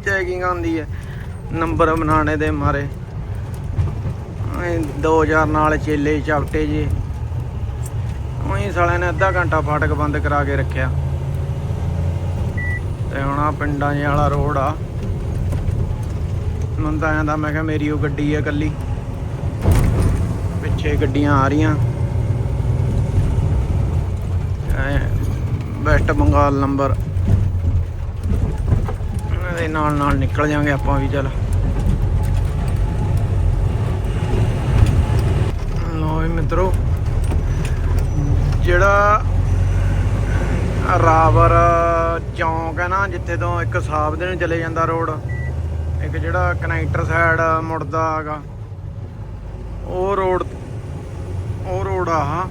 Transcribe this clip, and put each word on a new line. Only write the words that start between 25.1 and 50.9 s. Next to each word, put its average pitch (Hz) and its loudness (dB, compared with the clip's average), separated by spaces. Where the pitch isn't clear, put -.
ਵੈਸਟ 151 4
ਬੰਗਾਲ 147 4
ਨੰਬਰ, 139 2
ਇਹਦੇ 170 -2
ਨਾਲ 151 2
ਨਾਲ 143 2
ਨਿਕਲ 139 2
ਜਾਂਗੇ 147 2
ਆਪਾਂ 139 2
ਵੀ। 135 0
ਚੱਲ 135 0
ਲਓ 160 0
ਜੀ 165 2
ਮਿੱਤਰੋ, 165 2
ਜਿਹੜਾ 202 4
ਰਾਵਰ 160 6
ਚੌਂਕ 165 -2
ਹੈ 175 -2
ਨਾ, 196 0
ਜਿੱਥੇ 175 -4
ਤੋਂ 175 -2
ਇੱਕ 170 -2
ਸਾਬਦੇ 151 -2
ਨੂੰ 180 -4
ਚਲੇ 165 0
ਜਾਂਦਾ 165 -2
ਰੋਡ, 165 -2
ਇੱਕ 156 -4
ਜਿਹੜਾ 175 0
ਕਨੈਕਟਰ 165 -2
ਸਾਈਡ 165 2
ਮੁੜਦਾ 160 -2
ਹੈਗਾ, 151 -6
ਉਹ 190 -2
ਰੋਡ, 185 0